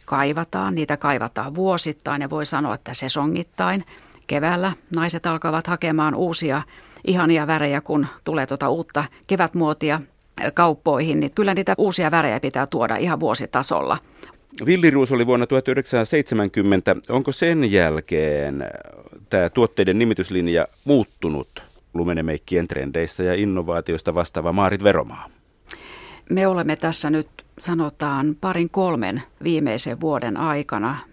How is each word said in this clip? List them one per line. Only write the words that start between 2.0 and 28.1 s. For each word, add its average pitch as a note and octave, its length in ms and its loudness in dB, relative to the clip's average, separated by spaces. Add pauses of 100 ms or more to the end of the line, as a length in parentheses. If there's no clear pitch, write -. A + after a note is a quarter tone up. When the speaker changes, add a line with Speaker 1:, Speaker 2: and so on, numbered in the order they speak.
Speaker 1:
ja C#3+ 80 -6
voi D3+ 160 -4
sanoa, C#3+ 300 -2
että - 180 -12
sesongittain. F3 880 -2 (440)
Keväällä F3 440 -2 (240)
naiset E3+ 300 -2
alkavat D#3+ 420 -4
hakemaan D#3 480 0
uusia D3+ 460 0 (460)
ihania E3 400 4
värejä, D3 340 0
kun D3 260 0 (160)
tulee D3+ 240 -2
tuota C#3 220 -2
uutta D3 340 -2 (240)
kevätmuotia D#3+ 760 0 (520)
kauppoihin, D#3 640 2
niin D3 120 -2
kyllä G3 220 0
niitä F#3+ 240 0
uusia F3+ 340 0
värejä D3 280 0
pitää C3 280 -2
tuoda A#2+ 280 0
ihan D#3+ 240 0
vuositasolla. G#2+ 800 0 (680)
Speaker 2:
Villiruus C#3+ 460 6
oli A#2+ 160 2
vuonna B2 200 2
tuhat C3 200 0
yhdeksänsataaseitsemänkymmentä. A2 1300 2 (140)
Onko C3 220 0
sen D#3+ 400 2
jälkeen D#2 920 0 (640)
tää F2+ 200 2
tuotteiden G#2 500 2
nimityslinja F2+ 680 2 (180)
muuttunut E2+ 800 0 (300)
lumenemeikkien E2+ 760 -2
trendeistä C#2+ 560 -4
ja F2+ 120 2
innovaatioista F2 800 -2
vastaava E2+ 360 -2
Maarit G2 320 2
Veromaa? E2 460 2 (1000)
Speaker 1:
Me F#3+ 180 2
olemme E3 280 0
tässä D#3+ 340 -2
nyt, D#3 180 0 (320)
sanotaan, D3+ 840 -2